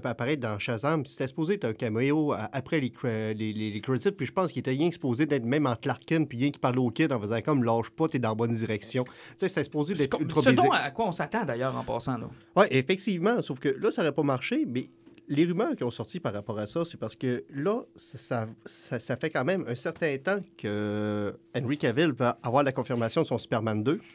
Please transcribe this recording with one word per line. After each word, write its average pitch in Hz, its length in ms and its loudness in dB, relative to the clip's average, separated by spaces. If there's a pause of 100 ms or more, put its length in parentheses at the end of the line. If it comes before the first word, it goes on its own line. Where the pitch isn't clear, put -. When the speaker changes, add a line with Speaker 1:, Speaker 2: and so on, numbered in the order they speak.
Speaker 1:
apparaître 127 380 -2
dans 107 180 -2
Shazam. 135 440 0
Puis 135 100 -10
c'était 131 160 -2
supposé 165 240 -2
être 202 100 -2
un 117 80 0
caméo 131 640 2
a-, 104 180 -4
après 139 300 -2
les 123 80 -2
cre-, 110 440 -2
les, 110 200 -2
les, 107 180 -4
les 104 80 -6
credits, 131 320 0
puis - 140 -6
je - 80 -8
pense 185 180 0
qu'il - 80 -4
était 131 120 -2
rien 160 200 2
supposé 135 340 0
d'être 139 200 0
même 143 200 2
en 117 120 2
Clark - 260 -4
Kent, 160 240 2
puis 117 120 -8
rien 143 120 2
qui - 80 -16
parlait 127 220 2
au 123 80 2
kid 143 240 2
en 110 80 0
faisant 107 180 0
comme, « 139 240 2
Lâche 117 280 2
pas, 160 180 0
t'es 139 100 -2
dans 117 100 0
la 110 60 0
bonne 117 180 0
direction. » 110 520 -2
Tu - 60 -12 (260)
sais, 185 100 0
c'était 160 160 0
supposé 151 320 -2
Speaker 2:
Ce 156 40 -2
Speaker 1:
d'être 135 180 2
Speaker 2:
qu'on, 156 60 -2
Speaker 1:
ultra 151 180 4
Speaker 2:
ce - 80 8
dont 254 140 8
Speaker 1:
basique. - 100 6 (140)
Speaker 2:
à 135 40 -6
quoi 226 160 0
on 170 60 0
s'attend, 190 320 -2
d'ailleurs, 127 320 -2
en 120 80 -4
passant, 120 320 -2
là. 113 120 -8 (280)
Speaker 1:
Ouais, 196 140 8
effectivement, 190 680 2
sauf 139 180 -6
que 147 100 2
là, 147 220 2
ça 233 100 -2
aurait 156 100 2
pas 160 120 0
marché, 147 440 0
mais 123 220 -4 (400)
les 151 160 4
rumeurs 208 320 0
qui 127 80 -2
ont 120 60 0
sorti - 280 -8
par 110 140 -2
rapport 101 260 -4
à 107 80 -4
ça, 165 160 -2
c'est 165 140 -6
parce 110 180 -8
que 123 340 -2
là, 185 320 -2 (140)
ça, - 220 -18
ça, 113 300 -4 (180)
ça, - 340 -10
ça 120 160 -4
fait 156 140 -4
quand 131 160 0
même 180 240 0
un 123 60 -2
certain 156 420 -2
temps 190 240 -2 (160)
que 104 760 -2 (220)
Henry 131 220 0
Cavill 147 340 2
va 120 320 0
avoir 131 200 4
la 131 100 2
confirmation 120 480 0
de 127 60 0
son 123 100 0
Superman 110 460 0
deux. 160 180 0 (140)